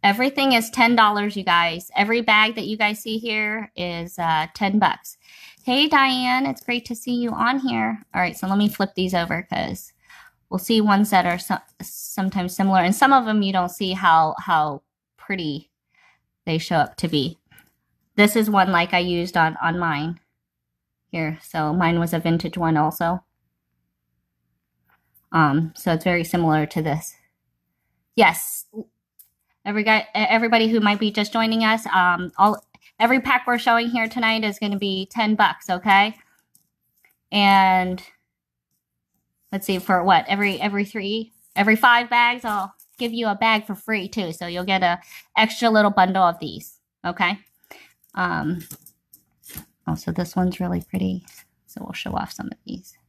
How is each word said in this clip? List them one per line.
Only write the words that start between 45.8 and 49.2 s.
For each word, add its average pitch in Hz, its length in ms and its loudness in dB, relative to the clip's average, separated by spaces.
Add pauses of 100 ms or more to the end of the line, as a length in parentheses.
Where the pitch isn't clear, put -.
bundle 190 340 2
of 170 160 2
these, - 400 -14 (220)
okay? 175 360 -2 (760)
Um, 170 520 -4 (1200)